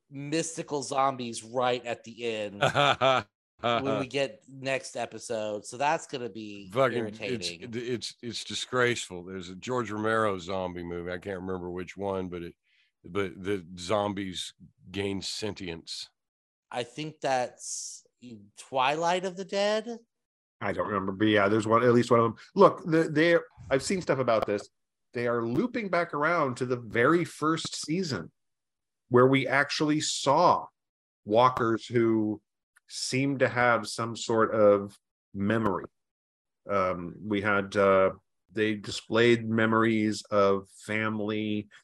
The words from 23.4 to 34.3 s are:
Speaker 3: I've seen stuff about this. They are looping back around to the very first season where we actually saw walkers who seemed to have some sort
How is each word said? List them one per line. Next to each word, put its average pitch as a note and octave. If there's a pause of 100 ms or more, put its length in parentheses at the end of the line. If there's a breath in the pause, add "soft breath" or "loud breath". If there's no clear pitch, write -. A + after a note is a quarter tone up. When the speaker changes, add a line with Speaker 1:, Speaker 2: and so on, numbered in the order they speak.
Speaker 3:
I've C3+
seen F#3
stuff C3
about A#2+
this. G#2 (460)
They A#2+
are A#2+
looping G3+
back E3+
around D3
to B2+
the B2
very A#2+
first -
season D3 (800)
where B2
we C3+
actually D3+
saw C#3+ (580)
walkers A2+
who A2+ (480)
seemed C3+
to B2
have A#2
some A#2
sort A2